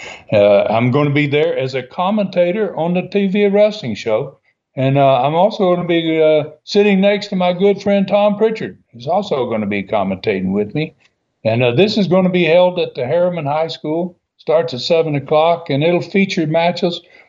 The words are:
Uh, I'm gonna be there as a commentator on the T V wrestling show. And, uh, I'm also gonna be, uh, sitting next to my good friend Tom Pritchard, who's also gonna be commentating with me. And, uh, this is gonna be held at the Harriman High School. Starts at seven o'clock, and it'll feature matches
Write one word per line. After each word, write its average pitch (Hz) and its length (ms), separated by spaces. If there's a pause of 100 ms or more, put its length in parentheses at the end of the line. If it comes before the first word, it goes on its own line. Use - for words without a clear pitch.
(320)
Uh, 104 300
I'm 117 280
gonna 147 200
be 147 160
there 147 320
as 131 160
a - 80
commentator 190 960
on 170 160
the 180 80
T 202 240
V 208 220
wrestling 202 460
show. 117 440 (380)
And, 135 220
uh, 135 240
I'm 147 120
also 185 400
gonna 170 120
be, 165 360
uh, 156 220 (200)
sitting 202 360
next 202 280
to 196 80
my 180 160
good 196 300
friend 202 240
Tom 202 300
Pritchard, 214 420 (140)
who's 117 160
also 156 420
gonna 107 160
be 101 160
commentating 95 680
with 208 240
me. 156 180 (500)
And, 113 180
uh, 120 100
this 208 260
is 190 100
gonna 185 220
be 180 140
held 180 340
at 160 160
the 131 120
Harriman 170 400
High 156 200
School. 165 500 (220)
Starts 165 340
at 123 80
seven 160 360
o'clock, 160 540
and 139 140
it'll 175 160
feature 190 460
matches 170 560 (260)